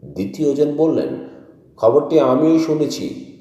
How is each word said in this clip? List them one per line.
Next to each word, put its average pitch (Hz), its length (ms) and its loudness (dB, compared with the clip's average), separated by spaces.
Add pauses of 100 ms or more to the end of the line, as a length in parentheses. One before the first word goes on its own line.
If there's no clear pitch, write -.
দ্বিতীয়জন 147 720 -2
বললেন, - 500 -2 (500)
"খবরটি 147 420 2
আমিও 151 400 4
শুনেছি 151 680 -4 (160)